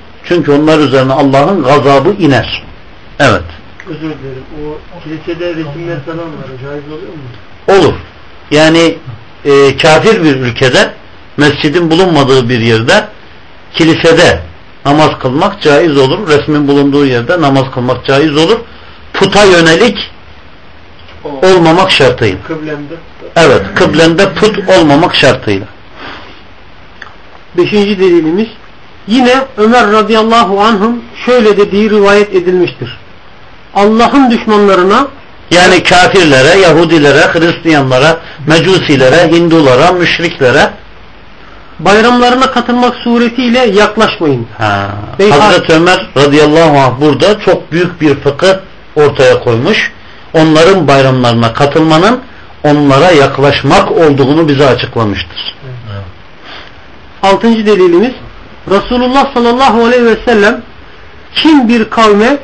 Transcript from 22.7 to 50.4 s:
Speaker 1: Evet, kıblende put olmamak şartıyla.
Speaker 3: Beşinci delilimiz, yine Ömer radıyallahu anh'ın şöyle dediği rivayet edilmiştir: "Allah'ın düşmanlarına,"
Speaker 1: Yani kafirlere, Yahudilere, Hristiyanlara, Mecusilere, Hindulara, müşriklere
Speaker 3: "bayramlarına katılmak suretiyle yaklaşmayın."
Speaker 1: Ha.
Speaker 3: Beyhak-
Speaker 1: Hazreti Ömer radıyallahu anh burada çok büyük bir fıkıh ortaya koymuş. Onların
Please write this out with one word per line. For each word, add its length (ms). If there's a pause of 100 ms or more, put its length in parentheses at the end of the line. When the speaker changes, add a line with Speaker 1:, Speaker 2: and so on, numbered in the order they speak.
Speaker 1:
Evet, 260 (120)
kıblende 600
put 240 (100)
olmamak 460
şartıyla. 520 (1900)
Speaker 3:
Beşinci 420
delilimiz, 500 (580)
yine 280 (220)
Ömer 360
radıyallahu 680
anh'ın 420 (240)
şöyle 300
dediği 340
rivayet 440
edilmiştir: 640 (760)
"Allah'ın 560
düşmanlarına," 800 (420)
Speaker 1:
Yani 320
kafirlere, 800
Yahudilere, 600 (120)
Hristiyanlara, 880 (260)
Mecusilere, 840
Hindulara, 600
müşriklere 800 (1080)
Speaker 3:
"bayramlarına 720
katılmak 440
suretiyle 640
yaklaşmayın." 880 (120)
Speaker 1:
Ha. 300 (300)
Speaker 3:
Beyhak- 220
Speaker 1:
Hazreti 320
Ömer 340 (100)
radıyallahu 640
anh 220
burada 400
çok 320
büyük 280
bir 140
fıkıh 400 (420)
ortaya 440
koymuş. 520 (400)
Onların 560